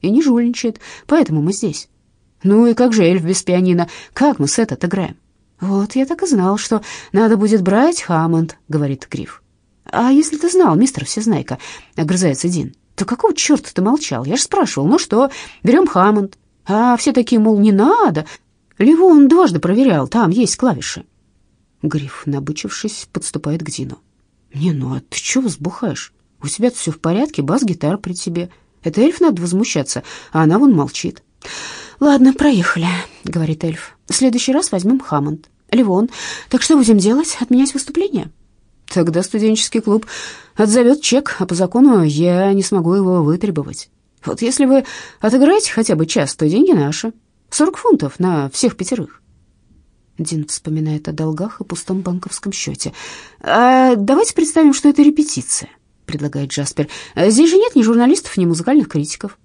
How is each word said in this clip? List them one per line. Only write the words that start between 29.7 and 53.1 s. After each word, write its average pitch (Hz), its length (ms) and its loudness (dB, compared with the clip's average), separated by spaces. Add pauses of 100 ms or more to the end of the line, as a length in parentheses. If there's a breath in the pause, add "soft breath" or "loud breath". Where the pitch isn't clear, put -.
а 160 140 2
она 165 140 4
вон 269 140 6
молчит». - 520 -2 (760 loud breath)
«Ладно, 277 320 6
проехали», — 190 540 2 (380 loud breath)
говорит 160 400 -4
эльф. 160 320 -8 (120)
«В - 60 -6
следующий 254 380 0
раз 294 180 0
возьмём 214 300 0
Хаммонд. 151 500 -6 (200)
Левон, 220 380 2 (400 loud breath)
так 247 140 0
что 320 140 2
будем 226 220 4
делать? 233 420 0
Отменять 254 340 0
выступление?» 302 560 -6 (560)
«Тогда 170 360 0
студенческий 220 580 0
клуб 220 260 0 (480 loud breath)
отзовёт 240 480 4
чек, 277 380 -2
а 190 60 -2
по 175 80 -4
закону 190 500 4
я 175 480 0
не 196 100 0
смогу 180 320 0
его 185 280 2
вытребовать. 160 680 -4 (340)
Вот - 180 -6
если 262 220 0
вы 262 200 4 (360 loud breath)
отыграете 277 520 2
хотя 220 240 0
бы 160 100 0
час, 160 300 -2
то 156 120 0
деньги 277 240 2
наши. 156 400 -2 (380)
Сорок 339 260 -2
фунтов - 440 0
на 165 300 0
всех - 260 -2
пятерых». 202 440 -8 (960)
Дин 156 280 -6
вспоминает 156 600 -6
о 156 40 -8
долгах 160 480 -6
и 196 40 -10
пустом 190 360 -8
банковском 180 520 -8
счёте. - 400 -8 (480 loud breath)